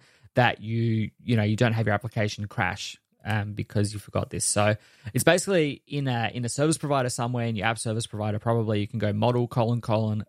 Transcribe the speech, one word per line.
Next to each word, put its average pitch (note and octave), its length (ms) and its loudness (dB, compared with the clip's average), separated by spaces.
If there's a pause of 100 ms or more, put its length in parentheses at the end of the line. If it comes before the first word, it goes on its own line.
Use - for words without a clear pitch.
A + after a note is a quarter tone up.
(340)
that A#2 260 4
you, A2+ 500 0 (140)
you A#2 120 2
know, G#2+ 60 4
you G#2+ 140 2
don't A#2 160 4
have A2+ 140 0
your G#2 100 2
application G#2 500 -4
crash, F#2 500 -4 (280)
um, G#2 300 -4
because G#2+ 380 -2
you G#2+ 60 -10
forgot - 320 -6
this. - 140 -6
So G#2 320 2 (360)
it's B2+ 120 0
basically E3+ 640 2
in C#3+ 180 -4
a, A#2 260 0
in A#2+ 120 -4
a A#2 40 -4
service D#3 300 2
provider C#3 320 0
somewhere, A#2+ 360 -2
in A2+ 100 -2
your A2 100 -2
app A2+ 140 -2
service A2+ 260 -4
provider, G#2+ 320 -4
probably A2+ 420 0
you G2+ 60 -2
can A2 140 -8
go G#2 120 0
model A#2+ 360 2
colon, A#2+ 320 0
colon, A2 480 0